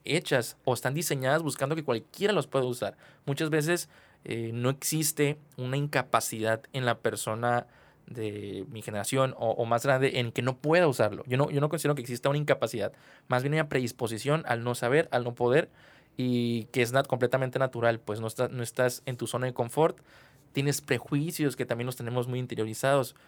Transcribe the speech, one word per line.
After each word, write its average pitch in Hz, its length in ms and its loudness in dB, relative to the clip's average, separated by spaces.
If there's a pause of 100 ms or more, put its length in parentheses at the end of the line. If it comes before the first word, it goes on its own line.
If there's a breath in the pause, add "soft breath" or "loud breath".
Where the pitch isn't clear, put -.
hechas 135 600 0
o 127 100 2
están 131 200 -2
diseñadas 147 480 0
buscando 139 320 -2
que 165 80 -4
cualquiera 151 500 -2
los 160 140 0
pueda 131 200 0
usar. 117 300 -4 (300 soft breath)
Muchas 147 240 -2
veces, 156 380 0 (360 soft breath)
eh, 113 300 -6
no 120 160 0
existe 147 680 0 (180)
una 127 200 -4
incapacidad 117 840 0 (100)
en 131 140 -2
la 117 120 2
persona 117 680 -2 (400 soft breath)
de 101 640 -8
mi 113 120 -12
generación 123 560 0
o, 113 120 0
o 120 140 0
más 117 200 2
grande 131 360 4
en 120 120 -2
que 127 100 -2
no 123 140 0
pueda 165 300 4
usarlo. 113 400 2
Yo 123 100 0
no, 143 140 2
yo 143 100 0
no 147 80 2
considero 147 280 0
que 131 60 -6
exista 120 260 -2
una 143 100 2
incapacidad. 131 540 0 (340 soft breath)
Más 127 160 2
bien 143 120 0
una 156 140 0
predisposición 123 760 -2
al 117 160 0
no 120 140 0
saber, 139 340 2
al 123 140 0
no 123 100 -6
poder, 123 340 4 (480 soft breath)
y 120 500 0
que 127 160 0
es 113 100 0
nat-, 135 160 2
completamente 127 500 0
natural. 117 400 0
Pues 104 220 -6
no 113 80 -4
está-, 123 200 -2
no 127 140 -6
estás 123 440 0
en 127 100 -4
tu 117 100 -6
zona 123 200 -2
de 123 80 -4
confort, 139 440 0 (540 soft breath)
tienes 139 280 0
prejuicios 147 760 -2
que 131 100 -4
también 120 200 -2
los 127 100 -6
tenemos 123 320 -2
muy 127 100 -4
interiorizados. 120 760 0 (140)